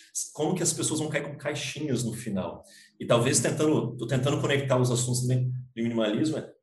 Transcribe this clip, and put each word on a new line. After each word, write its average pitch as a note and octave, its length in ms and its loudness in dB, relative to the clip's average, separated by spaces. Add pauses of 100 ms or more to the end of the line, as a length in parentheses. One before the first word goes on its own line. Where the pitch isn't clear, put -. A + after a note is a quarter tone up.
(140)
s-, - 180 -6
como E3 220 0
que - 80 0
as D#3+ 100 0
pessoas D#3 280 -2
vão D3+ 80 -2
cair D3 160 -2
com C3+ 120 -12
caixinhas C#3+ 680 -4
no G#2+ 80 -2
final. F#2 500 -6 (360)
E G2+ 80 -8
talvez B2 340 4
tentando, D3+ 560 2
tô - 100 -8
tentando C#3 340 0
conectar C3+ 380 2
os B2 120 4
assuntos B2 320 0
também B2+ 260 2
do - 340 -6
minimalismo, A#2 560 2
é, - 140 -10 (100)